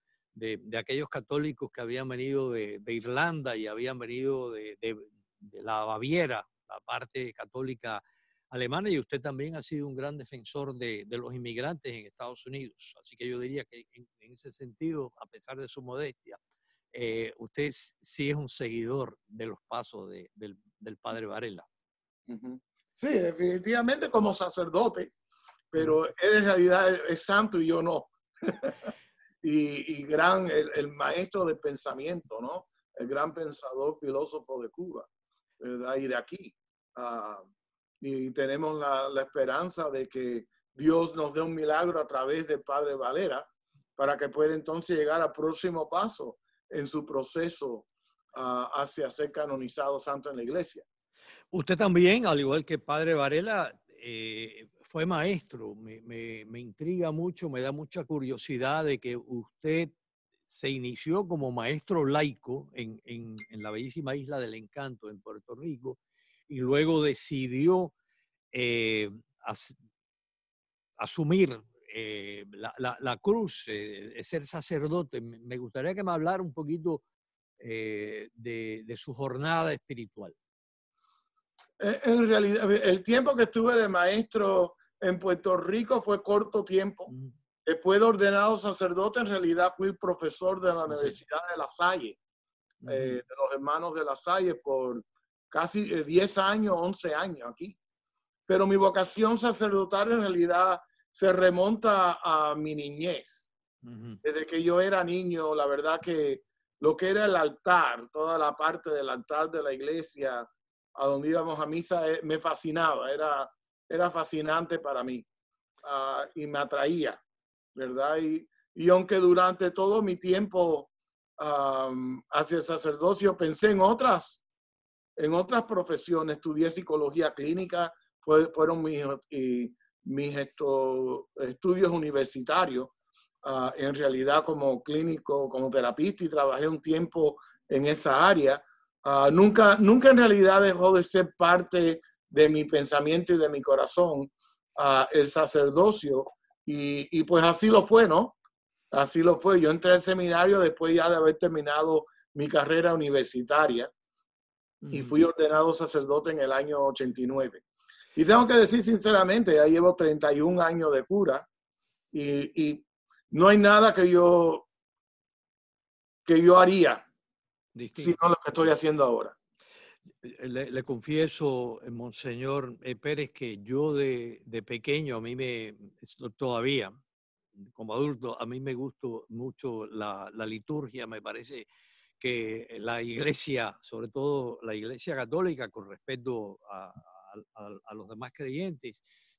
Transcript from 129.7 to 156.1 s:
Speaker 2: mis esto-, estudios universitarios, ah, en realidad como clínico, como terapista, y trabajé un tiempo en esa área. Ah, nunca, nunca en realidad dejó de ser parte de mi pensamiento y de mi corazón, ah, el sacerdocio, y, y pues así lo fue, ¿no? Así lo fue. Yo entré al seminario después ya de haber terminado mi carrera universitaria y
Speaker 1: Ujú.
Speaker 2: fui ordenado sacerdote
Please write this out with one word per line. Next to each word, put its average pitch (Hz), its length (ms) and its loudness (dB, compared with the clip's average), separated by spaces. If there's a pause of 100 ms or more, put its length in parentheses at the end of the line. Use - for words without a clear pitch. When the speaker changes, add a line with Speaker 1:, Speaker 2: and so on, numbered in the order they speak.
Speaker 2:
mis 143 300 -4
esto-, 135 1000 -2
estudios 180 560 0
universitarios, 139 960 0 (560)
ah, 131 340 -2
en 139 160 -2
realidad 139 500 2
como 139 380 -2
clínico, 151 640 -2
como 131 220 -4
terapista, 135 540 0
y 160 60 -2
trabajé 143 380 2
un 156 140 -4
tiempo 160 580 0 (300)
en 139 160 2
esa 151 420 4
área. 143 360 4 (460)
Ah, 139 220 6
nunca, 208 460 8
nunca 240 320 8
en 262 80 12
realidad 202 440 8
dejó 185 300 6
de 185 100 8
ser 180 360 2
parte 175 640 4 (280)
de 151 200 8
mi 151 160 0
pensamiento 151 680 2
y 170 40 6
de 156 100 4
mi 143 140 -4
corazón, 139 680 2 (480)
ah, 135 360 4
el 143 160 6
sacerdocio, 147 1040 2 (320)
y, 143 420 -4 (100)
y 160 60 4
pues 170 180 6
así 170 260 4
lo 214 200 6
fue, 226 180 8
¿no? 180 300 2 (560)
Así 139 320 2
lo 170 160 6
fue. 190 220 6
Yo 156 100 6
entré 175 220 4
al 180 80 8
seminario 185 580 4
después 165 340 2
ya 170 160 4
de 170 60 4
haber 156 220 4
terminado 156 680 0 (260)
mi 147 160 -4
carrera 160 440 2
universitaria 135 960 0 (920)
y 143 180 -8
Speaker 1:
Ujú. 127 80 -8
Speaker 2:
fui 151 160 8
ordenado 160 480 4
sacerdote 151 600 0